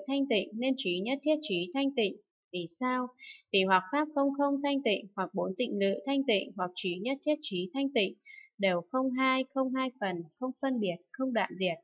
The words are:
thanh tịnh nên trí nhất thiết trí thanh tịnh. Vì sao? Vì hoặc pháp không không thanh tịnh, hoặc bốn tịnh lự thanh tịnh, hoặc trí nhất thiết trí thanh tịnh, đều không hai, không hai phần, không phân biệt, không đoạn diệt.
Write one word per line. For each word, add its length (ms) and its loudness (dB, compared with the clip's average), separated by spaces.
thanh 220 0
tịnh 260 2
nên 220 0
trí 240 -2
nhất 220 -2
thiết 200 4
trí 320 -2
thanh 200 0
tịnh. 220 0
Vì 160 -4
sao? 380 -2
Vì 100 6
hoặc 200 6
pháp 220 2
không 140 4
không 240 2
thanh 200 2
tịnh, 240 0
hoặc 180 -4
bốn 220 -2
tịnh 220 -2
lự 160 4
thanh 200 2
tịnh, 300 2
hoặc 180 -2
trí 240 -4
nhất 280 -4
thiết 140 4
trí 340 -4
thanh 180 -2
tịnh, 220 0
đều 220 2
không 200 0
hai, 340 2
không 200 0
hai 160 -2
phần, 220 -2
không 160 -4
phân 180 0
biệt, 160 0
không 200 -2
đoạn 240 0
diệt. 280 0